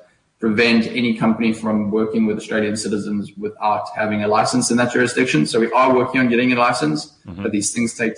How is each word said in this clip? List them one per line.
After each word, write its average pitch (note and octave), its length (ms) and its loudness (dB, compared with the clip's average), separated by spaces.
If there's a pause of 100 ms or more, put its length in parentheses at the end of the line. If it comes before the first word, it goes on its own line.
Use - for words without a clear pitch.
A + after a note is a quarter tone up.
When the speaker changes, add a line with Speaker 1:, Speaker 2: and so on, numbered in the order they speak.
(400)
Speaker 1:
prevent A2+ 480 2
any A#2+ 280 -2
company A2+ 380 0
from G#2+ 380 -2
working A2 340 0
with G#2+ 120 0
Australian G#2+ 380 -2
citizens G#2 600 -4
without G#2 480 -4 (100)
having G#2 280 -2
a G#2 40 -2
license A2+ 440 2
in A#2 60 4
that A#2+ 140 2
jurisdiction. B2+ 540 0
So A#2+ 140 0
we A#2 120 2
are C3 240 4
working B2 240 2
on B2 100 4
getting B2 220 2
a B2 40 0
license, B2+ 580 0 (140)
Speaker 2:
Mm-hmm. G2 160 -8
Speaker 1:
but G#2+ 80 -2
these G#2 220 0
things A#2 220 -2
take A2+ 220 -2